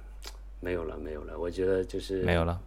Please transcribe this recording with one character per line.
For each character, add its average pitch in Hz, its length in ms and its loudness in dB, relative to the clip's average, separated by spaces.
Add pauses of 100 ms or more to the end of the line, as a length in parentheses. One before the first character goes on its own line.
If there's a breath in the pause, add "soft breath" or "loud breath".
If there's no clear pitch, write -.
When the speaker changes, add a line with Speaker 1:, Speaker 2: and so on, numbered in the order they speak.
(600 loud breath)
Speaker 1:
没 87 140 -2
有 82 100 0
了， 78 120 -4
没 76 160 -6
有 76 120 -6
了。 76 120 -8
我 87 140 0
觉 92 160 2
得 95 180 6
就 92 140 -4
是 92 240 0
Speaker 2:
没 87 120 6
有 82 100 6
了。 85 220 2